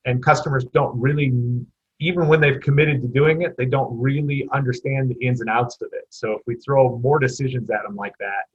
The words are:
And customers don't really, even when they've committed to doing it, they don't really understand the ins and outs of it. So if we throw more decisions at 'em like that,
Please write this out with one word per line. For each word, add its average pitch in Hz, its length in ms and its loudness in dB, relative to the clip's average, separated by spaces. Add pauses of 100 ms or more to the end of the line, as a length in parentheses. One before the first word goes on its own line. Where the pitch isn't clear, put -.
And 123 160 0
customers 143 500 2
don't 139 260 0
really, 139 320 2 (680)
even 170 300 0
when 156 120 6
they've 135 200 4
committed 143 420 2
to 123 40 -4
doing 156 360 2
it, - 140 -4
they 127 80 -2
don't 131 260 0 (160)
really 139 460 -2
understand 135 580 -2
the 117 40 -4 (120)
ins 120 140 0
and 110 80 -4
outs 123 320 -2
of 107 120 -10
it. - 160 -12
So 110 240 -6
if - 140 -6
we 120 80 -4
throw 131 440 2
more 139 200 2
decisions 127 500 -2
at 104 160 -2
'em 101 100 -10
like 101 240 -8
that, 98 240 -6 (120)